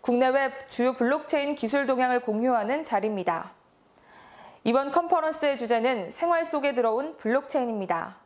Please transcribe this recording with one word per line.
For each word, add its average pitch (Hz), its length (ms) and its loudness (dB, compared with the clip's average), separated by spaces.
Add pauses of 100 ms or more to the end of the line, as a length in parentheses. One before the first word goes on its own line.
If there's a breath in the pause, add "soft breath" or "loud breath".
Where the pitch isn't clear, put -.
국내외 262 500 2 (160)
주요 247 240 0
블록체인 285 640 0
기술 277 320 0
동향을 254 320 2
공유하는 240 640 0
자리입니다. 185 640 -2 (1120 loud breath)
이번 269 300 0
컨퍼런스의 311 680 2
주제는 233 520 0
생활 339 340 0
속에 285 300 -2
들어온 240 420 0
블록체인입니다. 220 960 -2 (120)